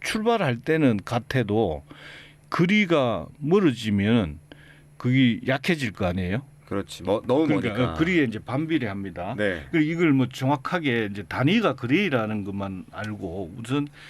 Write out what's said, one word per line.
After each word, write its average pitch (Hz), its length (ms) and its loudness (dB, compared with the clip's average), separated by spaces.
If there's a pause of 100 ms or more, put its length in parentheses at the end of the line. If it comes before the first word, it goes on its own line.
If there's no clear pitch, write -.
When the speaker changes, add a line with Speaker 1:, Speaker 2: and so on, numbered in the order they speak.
Speaker 1:
출발할 214 600 0
때는 147 440 2
같아도 107 800 0 (680)
거리가 165 760 2 (120)
멀어지면 110 1000 2 (580)
그게 127 500 4
약해질 139 460 0
거 98 120 -4
아니에요? 92 380 -2 (220)
Speaker 2:
그렇지. - 380 -6
뭐, 98 240 0
너무 143 200 4
Speaker 1:
그러니까 135 260 0
Speaker 2:
머니까. 117 200 -2
Speaker 1:
그 80 60 -2
거리에 165 240 2
이제 107 160 -4
반비례합니다. 110 960 -4
Speaker 2:
네. 95 340 -2
Speaker 1:
그리고 156 200 2
이걸 170 220 4
뭐 131 140 4
정확하게 131 840 -2
이제 101 120 -8
단위가 151 520 2
그레이라는 123 680 0
것만 98 480 -6
알고 98 680 -8
우선 135 300 -2 (220)